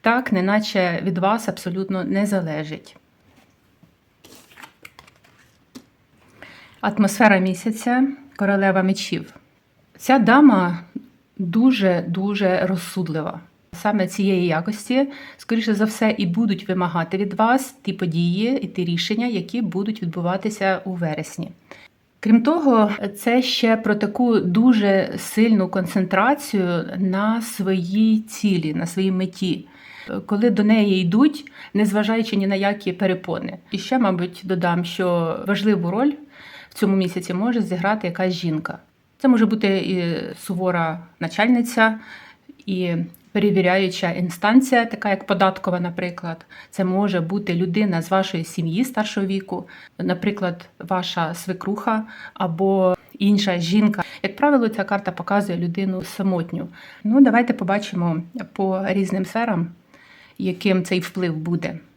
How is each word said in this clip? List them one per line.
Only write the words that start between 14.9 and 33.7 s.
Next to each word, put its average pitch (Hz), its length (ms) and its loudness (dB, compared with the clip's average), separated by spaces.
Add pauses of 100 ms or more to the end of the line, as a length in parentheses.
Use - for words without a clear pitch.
скоріше 226 380 -2
за 202 100 2
все, 220 340 0
і 202 80 0
будуть 196 420 -2
вимагати 175 480 -2
від 190 180 -4
вас 233 480 0
ті 196 100 -4
події 180 680 0
і 190 40 -8
ті 175 180 -6
рішення, 175 420 -2
які 226 360 -4
будуть 202 400 -4
відбуватися 185 840 -2
у 190 80 -8
вересні. 165 580 -6 (680)
Крім 226 220 4
того, 262 480 4 (260)
це 247 260 2
ще 226 340 2
про 214 180 0
таку 214 440 0
дуже 202 800 4
сильну 214 500 2
концентрацію 185 1160 0 (140)
на 202 440 0
своїй 196 760 0
цілі, 175 540 -2
на 170 120 -4
своїй 190 260 -2
меті, 185 540 -4 (600)
коли 220 240 2
до 208 140 2
неї 208 380 4
йдуть, 226 500 2 (220)
незважаючи 214 640 0
ні 196 100 0
на 196 80 0
які 196 380 -2
перепони. 185 680 -4 (120)